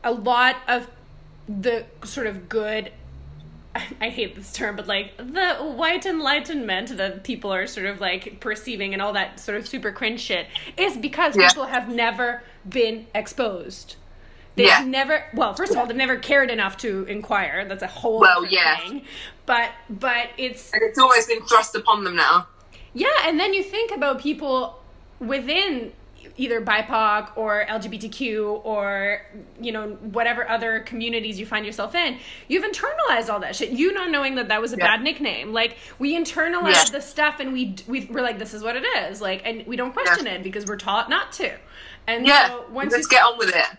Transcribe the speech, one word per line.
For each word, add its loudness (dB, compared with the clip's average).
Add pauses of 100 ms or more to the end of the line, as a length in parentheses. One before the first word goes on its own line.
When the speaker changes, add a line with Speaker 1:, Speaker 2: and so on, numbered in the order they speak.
Speaker 1:
a 2
lot 4 (120)
of 0 (600)
the -2 (200)
sort -6
of -8
good, -4 (460)
<laughs> -12
I -2
hate -6
this -14
term, -6
but, -10
like, -2
the 0
white -2
enlightenment -2
that -4
people -4
are -2
sort -6
of, -6
like, -4
perceiving -6
and -4
all -2
that -4
sort -6
of -10
super -6
cringe -4
shit -4 (300)
is 0
because 0
Speaker 2:
Yeah. 8
Speaker 1:
people 4
have -2
never -2 (260)
been 0
exposed. -4 (600)
They've 8
Speaker 2:
Yeah. 8
Speaker 1:
never, 2 (100)
well, 2
first 0
of 4
all, 2
they've -4
never 2
cared 4
enough -2
to -4
inquire. -2
That's -8
a -6
whole 0
Speaker 2:
Well, 8
Speaker 1:
different -2
Speaker 2:
yeah. 6
Speaker 1:
thing. -8 (420)
But, 2 (200)
but -2
it's -6
Speaker 2:
And 2
it's 0
always 8
been -2
thrust 4
upon 4
them -2
now. 6 (480)
Speaker 1:
Yeah, 0 (160)
and 2
then 0
you 0
think -4
about 0
people -4 (400)
within -2 (460)
either -2
bipoc 2
or 0
L -4
G -8
B -10
T -8
Q -4 (160)
or, -2 (400)
you -6
know, -6
whatever -2
other 0
communities -6
you -8
find -4
yourself -6
in, 0 (320)
you've 0
internalized 0
all -2
that -6
shit. -4
You 2
not -2
knowing 0
that -4
that 2
was -4
a -6
Speaker 2:
Yeah. 4 (100)
Speaker 1:
bad -4
nickname. -4
Like, 0 (220)
we 0
internalize 4
Speaker 2:
Yeah. -2
Speaker 1:
the -6
stuff 0
and -4
we, -4 (100)
we, -6
we're -4
like, -2
"This -10
is -10
what -4
it -6 (260)
is." -10
Like, -4
and -6
we -6
don't -4
question 2
Speaker 2:
Yeah. -4
Speaker 1:
it -8
because -8
we're -6
taught -2
not 0
to. -4 (540)
And 0
Speaker 2:
Yeah, 8
Speaker 1:
so -6
once -2
Speaker 2:
let's 2
Speaker 1:
you -2
Speaker 2:
get 8
on 4
with 0
it. 4 (120)